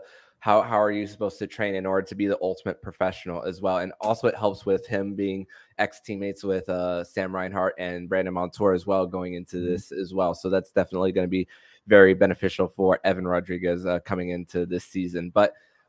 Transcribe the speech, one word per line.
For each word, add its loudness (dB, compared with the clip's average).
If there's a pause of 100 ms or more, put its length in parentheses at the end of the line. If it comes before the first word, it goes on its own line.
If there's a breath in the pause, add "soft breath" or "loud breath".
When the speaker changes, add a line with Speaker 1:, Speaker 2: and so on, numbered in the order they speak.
(400 loud breath)
Speaker 1:
how, 4
how 0
are 2
you -4
supposed -6
to -6
train -4
in -4
order 0
to -10
be -2
the 0
ultimate -6
professional -6
as -8
well? 0
And -6
also 0
it -2
helps -4
with -2
him -4
being -4 (320 loud breath)
ex-teammates -6
with, -2
uh, -2
Sam -6
Reinhart -2
and -8
Brandon 0
Montour 0
as -2
well 0
going -8
into -10
Speaker 2:
Mm-hmm. -2
Speaker 1:
this -6
as -8
well. 0
So -6
that's 0
definitely 0
gonna 0
be -2 (400 soft breath)
very 12
beneficial 2
for 2
Evan 0
Rodriguez, -2
uh, 0
coming -6
into -6
this -4
season. -6
But 4 (360 soft breath)